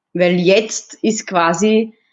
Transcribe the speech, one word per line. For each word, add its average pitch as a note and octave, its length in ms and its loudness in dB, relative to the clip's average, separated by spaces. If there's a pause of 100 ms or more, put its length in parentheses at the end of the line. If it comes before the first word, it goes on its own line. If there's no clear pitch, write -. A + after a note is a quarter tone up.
(120)
weil F3 240 0
jetzt F#3+ 680 0
ist A3 240 -4
quasi G3 680 0 (180)